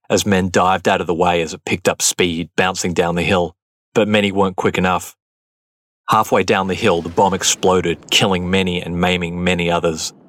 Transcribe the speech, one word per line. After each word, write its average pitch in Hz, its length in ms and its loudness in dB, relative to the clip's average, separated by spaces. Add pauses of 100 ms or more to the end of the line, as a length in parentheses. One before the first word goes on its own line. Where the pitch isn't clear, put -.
(120)
as 104 160 2
men 95 240 2
dived 90 360 2
out 95 140 2
of 82 60 -4
the 87 80 -2
way 87 260 2
as 80 140 -6
it - 100 -20
picked 95 240 -2
up - 140 -2
speed, 85 520 -2
bouncing 92 380 -2
down 85 220 0
the 85 80 -2
hill. 85 320 0 (400)
But 107 120 4
many 104 240 0
weren't 95 260 0
quick 98 200 -2
enough. 92 380 -2 (960)
Halfway 110 340 2
down 95 240 0
the 92 80 -2
hill, 85 260 2
the 82 80 -8
bomb 95 240 2
exploded, 92 800 0
killing 92 400 0
many 92 280 0
and 87 220 -4
maiming 87 420 0
many 87 280 0
others. 82 420 -2 (160)